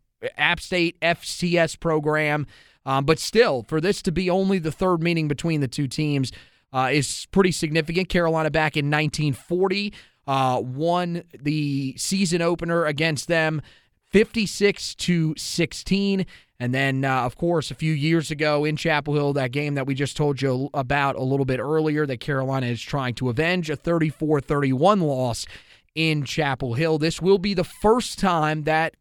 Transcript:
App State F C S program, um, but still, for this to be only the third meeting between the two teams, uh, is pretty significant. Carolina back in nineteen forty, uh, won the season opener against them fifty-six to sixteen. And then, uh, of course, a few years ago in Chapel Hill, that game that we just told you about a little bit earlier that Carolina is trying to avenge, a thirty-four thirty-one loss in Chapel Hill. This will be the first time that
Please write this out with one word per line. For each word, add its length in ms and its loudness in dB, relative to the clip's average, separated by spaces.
App 220 0
State 420 -2
F 220 0
C 340 -2
S 180 2
program, 720 0
um, 200 0
but 140 2
still, 480 2
for 140 0
this 200 0
to 100 0
be 180 0
only 300 2
the 120 -4
third 320 0
meeting 240 2
between 340 0
the 60 0
two 200 -4
teams, 440 -2
uh, 200 0
is 400 -2
pretty 200 4
significant. 580 0
Carolina 400 2
back 260 0
in 140 0
nineteen 440 0
forty, 600 -2
uh, 380 0
won 600 -2
the 600 -2
season 440 0
opener 440 0
against 420 0
them 340 0
fifty-six 880 2
to 420 0
sixteen. 880 -2
And 160 -2
then, 300 0
uh, 200 0
of 120 -4
course, 340 -2
a 60 -10
few 160 -2
years 400 0
ago 320 0
in 140 0
Chapel 360 0
Hill, 200 2
that 180 -2
game 240 -2
that 100 -2
we 80 -2
just 220 -4
told 260 0
you 320 0
about 440 0
a 40 -4
little 240 2
bit 140 0
earlier 460 0
that 160 -6
Carolina 460 -2
is 140 -4
trying 340 -4
to 140 -2
avenge, 400 0
a 60 -2
thirty-four 640 0
thirty-one 600 2
loss 440 -2
in 280 0
Chapel 500 -2
Hill. 240 0
This 240 -2
will 160 4
be 160 0
the 100 0
first 560 0
time 440 0
that 380 0